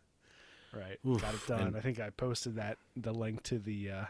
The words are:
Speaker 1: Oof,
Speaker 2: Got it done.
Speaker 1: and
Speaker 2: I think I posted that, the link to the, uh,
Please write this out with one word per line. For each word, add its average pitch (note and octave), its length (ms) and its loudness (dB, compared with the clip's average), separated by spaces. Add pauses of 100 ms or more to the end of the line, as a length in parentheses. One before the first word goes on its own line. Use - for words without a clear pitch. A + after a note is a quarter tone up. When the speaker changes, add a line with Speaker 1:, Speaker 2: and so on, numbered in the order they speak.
(1080)
Speaker 1:
Oof, B2 160 6
Speaker 2:
Got G#2+ 120 0
it G#2+ 140 -6
done. A#2 200 4
Speaker 1:
and F#2 80 0
Speaker 2:
I - 40 -2
think A#2 200 0
I G#2 100 -2
posted A#2+ 460 0
that, G#2+ 200 -2 (200)
the A#2 160 -2
link A2 320 0
to B2 140 2
the, G2+ 320 -2
uh, F#2+ 200 -2